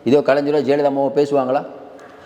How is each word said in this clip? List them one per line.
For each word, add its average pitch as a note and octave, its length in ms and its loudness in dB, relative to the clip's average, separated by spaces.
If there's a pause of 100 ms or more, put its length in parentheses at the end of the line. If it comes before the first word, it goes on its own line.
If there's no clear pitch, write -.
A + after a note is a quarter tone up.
இதோ C3 160 4
கலைஞரோ C#3+ 420 2
ஜெயலலிதாமாவோ C#3 540 0
பேசுவாங்களா? C#3+ 500 0 (600)